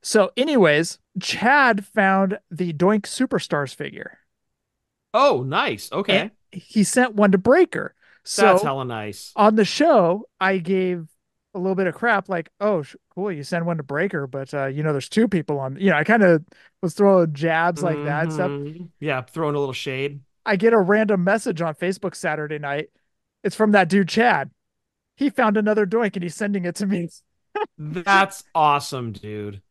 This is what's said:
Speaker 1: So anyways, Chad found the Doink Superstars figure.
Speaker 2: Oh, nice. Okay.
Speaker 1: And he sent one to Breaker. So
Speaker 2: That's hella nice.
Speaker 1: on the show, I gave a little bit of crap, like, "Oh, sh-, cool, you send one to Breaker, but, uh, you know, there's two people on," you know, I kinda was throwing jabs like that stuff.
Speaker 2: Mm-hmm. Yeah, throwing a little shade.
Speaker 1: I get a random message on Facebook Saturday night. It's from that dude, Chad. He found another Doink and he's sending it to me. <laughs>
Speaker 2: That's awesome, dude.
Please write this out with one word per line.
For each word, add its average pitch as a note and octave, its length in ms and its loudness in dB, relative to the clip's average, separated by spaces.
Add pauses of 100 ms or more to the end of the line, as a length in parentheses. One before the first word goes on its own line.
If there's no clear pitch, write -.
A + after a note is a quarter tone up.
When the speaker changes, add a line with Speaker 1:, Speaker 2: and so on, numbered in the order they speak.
Speaker 1:
So G3 340 2
anyways, F#3 600 2 (220)
Chad A#3+ 680 2
found F#3+ 520 2 (120)
the F3 220 -4
Doink G3 300 2
Superstars D#3+ 720 -4
figure. - 440 -14 (960)
Speaker 2:
Oh, A3+ 320 2
nice. D#3 460 -4
Okay. F#3+ 260 0
Speaker 1:
And F#3+ 120 -4 (200)
he G3 340 -2
sent B3 300 0
one G3+ 180 4
to G3 60 4
Breaker. C4+ 560 2 (300)
So - 180 -2
Speaker 2:
That's G3 200 6
hella C3+ 220 -4
nice. G#2+ 520 -10
Speaker 1:
on G#3+ 180 6
the G#3+ 100 4
show, G#3 600 2 (140)
I F#3+ 180 0
gave F3+ 480 -2 (480)
a G3+ 40 -8
little F#3 180 -2
bit F#3+ 100 -2
of D#3+ 80 -4
crap, G#3+ 340 -2
like, E3+ 220 -6 (100)
"Oh, G3+ 220 0
sh-, - 140 -16 (180)
cool, F#3+ 180 -6
you D3 100 -10
send E3+ 240 -4
one E3+ 120 -2
to D3+ 40 -8
Breaker, D3 440 -4
but, C3+ 260 -10
uh, C#3 140 -4
you C#3 160 -6
know, D#3 100 -2
there's C#3 160 -4
two A3 200 2
people D#3 320 -2
on," C3+ 160 -8
you G3 140 2
know, D#3 60 4
I D3+ 80 2
kinda F#3 380 4 (400)
was E3+ 120 -4
throwing F#3+ 380 4
jabs E3 500 -2
like D3+ 220 -2
that D3+ 280 -2
stuff. C#3+ 180 -2
Speaker 2:
Mm-hmm. D3+ 340 -10 (160)
Yeah, C#3 220 -4
throwing D3 320 -4
a D3 40 -2
little C#3 140 -4
shade. C#3 480 -8 (240)
Speaker 1:
I G#3+ 120 0
get A3+ 160 4
a A3+ 60 6
random G3+ 460 2
message G3 380 -2
on D#3+ 120 -4
Facebook F#3 400 -6
Saturday D3+ 440 -6
night. C#3+ 320 -6 (540)
It's G3 120 -4
from G#3+ 160 2
that F#3+ 160 6
dude, F#3+ 200 4
Chad. G#3+ 420 0 (680)
He C#4 140 -2
found G#3+ 260 0
another G#3+ 300 0
Doink G#3+ 300 -2
and F3+ 60 -6
he's F3 120 -8
sending G3+ 300 -4
it F3 120 -4
to G3+ 100 -6
me. F3 220 -2 (460)
<laughs> - 240 -8
Speaker 2:
That's F#3 680 0 (100)
awesome, C#3+ 580 0
dude. G#2 580 -12